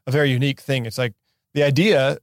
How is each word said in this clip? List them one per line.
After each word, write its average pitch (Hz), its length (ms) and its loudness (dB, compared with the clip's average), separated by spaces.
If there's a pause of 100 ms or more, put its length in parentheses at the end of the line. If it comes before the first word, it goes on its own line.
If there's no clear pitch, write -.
a 131 40 -8
very 143 200 2
unique 135 300 -2
thing. 131 260 -4
It's 110 120 -12
like 123 140 -4 (400)
the 143 100 0
idea, 143 600 2